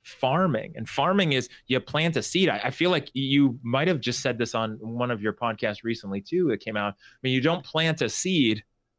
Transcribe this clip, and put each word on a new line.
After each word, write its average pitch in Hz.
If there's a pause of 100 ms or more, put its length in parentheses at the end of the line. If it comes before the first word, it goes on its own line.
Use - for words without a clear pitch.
farming. 135
And 117
farming 170
is 127 (200)
you 127
plant 160
a 117
seed. 180
I, 104
I 127
feel 170
like 156
you 135
might 131
have 165
just 120
said 123
this 117
on 110
one 120
of 107
your 107
podcasts 110
recently 104
too. 165
It 107
came 107
out. 104
I -
mean, 131
you 127
don't 160
plant 160
a 165
seed 139 (360)